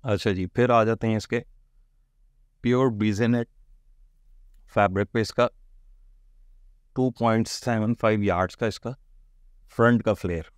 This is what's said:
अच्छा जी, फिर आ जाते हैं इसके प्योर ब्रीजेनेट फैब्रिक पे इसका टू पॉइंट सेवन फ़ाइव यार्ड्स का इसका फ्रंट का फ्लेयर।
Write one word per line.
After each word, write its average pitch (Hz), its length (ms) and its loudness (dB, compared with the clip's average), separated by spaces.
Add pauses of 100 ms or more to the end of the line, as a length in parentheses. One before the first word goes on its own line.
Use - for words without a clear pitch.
अच्छा 107 280 0
जी, 92 140 -2
फिर 120 240 0
आ 117 140 4
जाते 113 220 -2
हैं 110 100 0
इसके 117 220 -4 (1300)
प्योर 123 280 2
ब्रीजेनेट 110 560 0 (1300)
फैब्रिक 101 340 0
पे 117 120 -2
इसका 120 280 -2 (1500)
टू 127 120 0 (100)
पॉइंट 113 300 0
सेवन 113 460 -4
फ़ाइव 110 280 0
यार्ड्स 92 320 0
का 120 120 -6
इसका 113 280 -8 (800)
फ्रंट 117 300 4
का 107 120 0
फ्लेयर। 85 440 -6